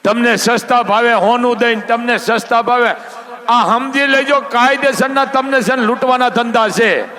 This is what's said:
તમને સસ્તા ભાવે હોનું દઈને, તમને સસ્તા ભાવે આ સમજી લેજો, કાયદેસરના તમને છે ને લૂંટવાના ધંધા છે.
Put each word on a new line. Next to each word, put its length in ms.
તમને 320
સસ્તા 480
ભાવે 300
હોનું 460
દઈને, 220
તમને 360
સસ્તા 440
ભાવે 340
આ 200
સમજી 400
લેજો, 340
કાયદેસરના 840
તમને 360
છે 140
ને 60
લૂંટવાના 480
ધંધા 400
છે. 340